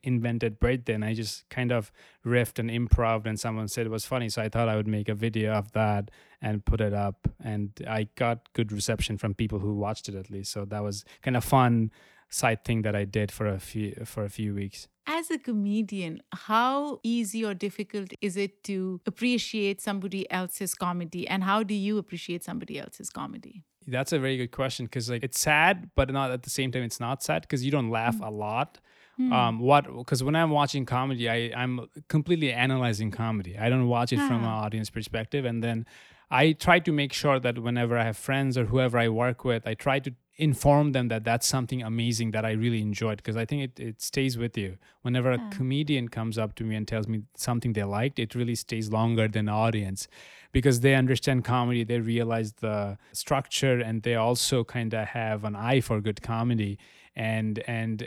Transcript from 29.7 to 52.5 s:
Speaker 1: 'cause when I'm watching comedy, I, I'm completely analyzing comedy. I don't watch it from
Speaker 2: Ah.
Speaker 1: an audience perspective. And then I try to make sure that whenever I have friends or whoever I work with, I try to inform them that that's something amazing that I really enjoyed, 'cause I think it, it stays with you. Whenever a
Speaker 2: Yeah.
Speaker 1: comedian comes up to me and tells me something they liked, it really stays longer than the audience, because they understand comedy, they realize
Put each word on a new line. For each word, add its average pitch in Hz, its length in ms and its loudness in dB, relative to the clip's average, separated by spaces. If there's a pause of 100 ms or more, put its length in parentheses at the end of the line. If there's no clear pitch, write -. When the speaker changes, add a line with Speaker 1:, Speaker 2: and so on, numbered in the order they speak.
Speaker 1:
'cause 131 180 0
when 147 100 2
I'm 165 160 4
watching 143 360 0
comedy, 127 420 0
I, 117 260 -2
I'm 123 320 -4 (220)
completely 156 420 2
analyzing 120 600 2
comedy. 101 480 -4
I 110 100 2
don't 127 200 4
watch 120 220 2
it 123 100 2
from 123 220 2
Speaker 2:
Ah. 113 60 0 (100)
Speaker 1:
an 107 60 -2
audience 107 240 -4
perspective. 113 560 -4
And 117 180 -2
then 113 220 -2 (460)
I 151 220 6
try 175 280 6
to 160 120 0
make 143 200 0
sure 139 260 2
that 123 200 0
whenever 120 400 0
I 113 60 2
have 110 120 -2
friends 135 400 0
or 123 80 2
whoever 120 340 2
I 117 120 4
work 120 340 0
with, 117 220 0
I 113 80 -2
try 135 260 2
to 131 140 -8 (220)
inform 147 560 6
them 127 140 2
that 113 160 0
that's 117 240 2
something 127 340 0
amazing 113 520 0
that 110 120 0
I 110 80 0
really 113 280 2
enjoyed, 107 420 -2
'cause 110 140 -4
I 117 80 0
think 143 180 -2
it, 127 160 -8
it 110 240 -10
stays 135 340 0
with 117 220 -2
you. 95 200 -6 (240)
Whenever 123 280 2
a 123 60 2
Speaker 2:
Yeah. 117 140 -4
Speaker 1:
comedian 131 580 0
comes 113 300 -4
up 110 180 -4
to 113 80 -6
me 110 100 -2
and 110 140 -4
tells 110 180 -2
me 110 160 -2 (140)
something 120 380 -2
they 104 100 0
liked, 104 340 -2
it 113 160 -4
really 120 220 -2
stays 110 340 -4
longer 110 380 2
than 107 160 0
the 104 80 0
audience, 107 560 0 (420)
because 123 300 6
they 135 160 8
understand 131 480 4
comedy, 123 400 2
they 117 160 0
realize 113 540 0